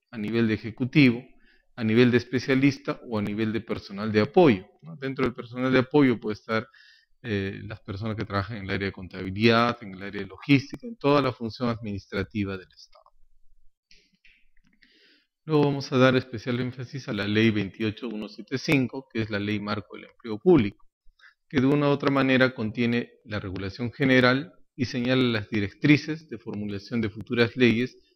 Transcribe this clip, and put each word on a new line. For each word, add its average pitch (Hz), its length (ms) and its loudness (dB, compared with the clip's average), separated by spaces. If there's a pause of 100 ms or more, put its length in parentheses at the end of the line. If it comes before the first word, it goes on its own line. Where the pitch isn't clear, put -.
(120)
a 120 60 -14
nivel 110 320 0
de 110 60 2
ejecutivo, 123 720 2 (520)
a 123 60 -6
nivel 117 280 4
de 120 60 4
especialista 135 920 0
o 113 100 -6
a 104 40 -2
nivel 104 320 -2
de 110 80 -4
personal 104 500 -8
de 107 80 4
apoyo, 113 480 6 (140)
¿no? 156 160 -18
Dentro 135 260 -6
del 123 100 -2
personal 123 380 -6
de 131 80 4
apoyo 127 400 4
puede 107 140 -6
estar, 110 340 -4 (540)
eh, 101 420 -4
las 101 160 -12
personas 107 380 -8
que 101 80 -8
trabajan 98 320 -6
en 98 80 -12
el 98 40 -8
área 98 180 -4
de 95 40 -4
contabilidad, 104 920 0
en 95 120 -14
el 92 100 -14
área 101 180 -8
de 98 60 -10
logística, 139 580 -2
en 117 120 -14
toda 143 240 2
la 131 100 -2
función 120 380 -6
administrativa 101 880 -6
del 92 180 -20
Estado. - 300 -20 (2500)
Luego 151 180 4
vamos 139 300 -2
a 131 40 2
dar 131 200 6
especial 123 420 -4
énfasis 127 480 -8
a 135 60 -8
la 101 120 -4
Ley 107 240 4
veintiocho 107 600 -4
uno 107 180 -10
siete 113 300 -10
cinco, 135 540 -2
que 113 100 -4
es 107 80 -6
la 104 100 -4
Ley 104 220 -4
Marco 104 340 -8
del 92 120 -18
Empleo 110 300 -10
Público, 139 480 2 (640)
que - 140 -2
de 131 60 2
una 147 200 2
u 143 40 2
otra 143 200 0
manera 131 420 2
contiene 120 600 -4 (100)
la 104 160 -8
regulación 98 540 -8
general 131 600 2 (220)
y 123 100 -4
señala 127 380 0
las 113 260 -2
directrices 147 800 0
de 117 80 -12
formulación 104 640 -8
de 107 80 -2
futuras 113 460 -2
leyes 120 420 2 (180)